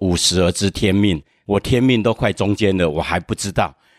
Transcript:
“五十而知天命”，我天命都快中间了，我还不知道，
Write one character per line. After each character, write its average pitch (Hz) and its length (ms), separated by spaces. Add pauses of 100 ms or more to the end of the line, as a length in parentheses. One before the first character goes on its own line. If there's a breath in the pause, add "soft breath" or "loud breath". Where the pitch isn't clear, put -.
“五 90 160
十 87 240
而 87 100
知 98 200
天 95 240
命”， 98 280 (220)
我 101 160
天 123 220
命 127 200
都 113 120
快 110 180
中 101 240
间 98 220
了， 87 100
我 78 140
还 87 180
不 101 140
知 98 180
道， 80 240 (220 soft breath)